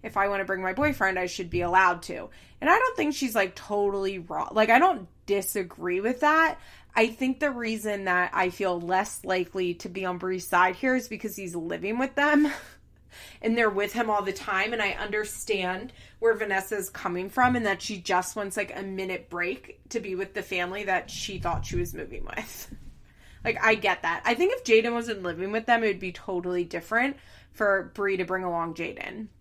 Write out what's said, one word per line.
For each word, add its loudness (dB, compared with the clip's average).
If -4
I 4
wanna 0
bring -2
my -2
boyfriend, 2
I -2
should -6
be -2
allowed 4
to." -10
And 2
I 8
don't 2
think 0
she's, -2
like, 2
totally -2
wrong. -4
Like, 4
I 10
don't 4
disagree -2
with 0
that. 4
I 6
think -2
the 2
reason -4
that 2
I 2
feel 0
less -2
likely 0
to -12
be -6
on -2
Bree's -4
side 4
here 2
is -2
because -8
he's -10
living -4
with -2
them 4
<laughs> -20
and 2
they're 6
with 0
him 0
all 2
the -2
time. -2
And -2
I 0
understand -4
where 6
Vanessa's -2
coming -4
from 4
and 0
that 0
she -6
just 0
wants, -6
like, -4
a -8
minute -6
break -6
to -4
be -6
with -6
the -4
family -4
that 0
she -8
thought -2
she -2
was -2
moving -8
with. -10
<laughs> -18
Like, 0
I 6
get 0
that. -2
I 2
think 2
if -6
Jaden 6
wasn't -4
living -4
with -4
them, 4
it 2
would 0
be -6
totally -4
different -2
for 2
Bree 0
to 0
bring -2
along -2
Jaden. -8